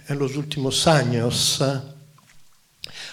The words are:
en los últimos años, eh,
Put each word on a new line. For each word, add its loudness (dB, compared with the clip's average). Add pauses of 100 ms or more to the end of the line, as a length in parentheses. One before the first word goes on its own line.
en -4
los -2
últimos 0
años, 4
eh, 0 (1300)